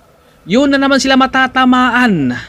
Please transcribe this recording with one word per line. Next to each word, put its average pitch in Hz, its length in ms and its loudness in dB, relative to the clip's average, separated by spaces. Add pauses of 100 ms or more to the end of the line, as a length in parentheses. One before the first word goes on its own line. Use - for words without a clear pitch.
(480)
yun 262 240 0
na 277 80 0
naman 269 160 0
sila 262 240 0
matatamaan 254 1120 0 (180)